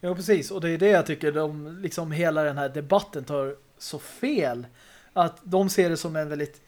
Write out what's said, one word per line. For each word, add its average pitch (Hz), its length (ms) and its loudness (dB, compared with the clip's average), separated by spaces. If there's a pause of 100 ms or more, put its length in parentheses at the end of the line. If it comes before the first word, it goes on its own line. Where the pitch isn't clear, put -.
Ja, 180 100 -2
precis. 175 360 2
Och 196 100 -6
det 170 100 0
är 165 80 -2
det 190 100 6
jag 175 180 6
tycker 151 260 -2
de, 151 500 -4
liksom, 165 300 -6
hela 156 300 2
den 143 160 0
här 139 100 0
debatten 147 560 -2
tar 139 300 -4 (240)
så - 200 -12
fel. 139 680 -2 (460)
Att 170 300 2
de 185 280 2
ser 180 200 4
det 165 60 0
som 160 200 -6
en 156 120 -2
väldigt 147 400 -6